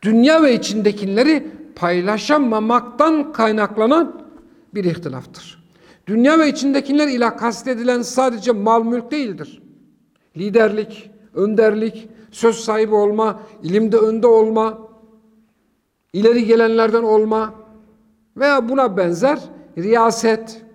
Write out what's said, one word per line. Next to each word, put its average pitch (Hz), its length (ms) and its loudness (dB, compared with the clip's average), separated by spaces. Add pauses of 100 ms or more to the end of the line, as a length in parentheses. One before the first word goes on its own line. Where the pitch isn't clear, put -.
Dünya 240 400 4
ve 269 120 4
içindekileri 208 920 -2 (280)
paylaşamamaktan 233 1600 -2
kaynaklanan 220 880 0 (520)
bir 202 100 -6
ihtilaftır. - 800 -8 (420)
Dünya 247 320 4
ve 311 100 4
içindekiler 277 600 0
ile 240 280 -2
kastedilen 240 680 -4
sadece 240 500 -2
mal 226 320 2
mülk 240 260 -4
değildir. 220 520 -8 (760)
Liderlik, 208 760 -2 (240)
önderlik, 214 760 -2 (220)
söz 226 260 0
sahibi 214 380 -2
olma, 214 460 0 (220)
ilimde 208 340 0
önde 220 300 2
olma, 220 520 2 (1300)
ileri 226 340 2
gelenlerden 226 560 2
olma 220 520 0 (840)
veya 269 320 0
buna 254 280 0
benzer 185 420 0 (400)
riyaset 226 840 0 (120)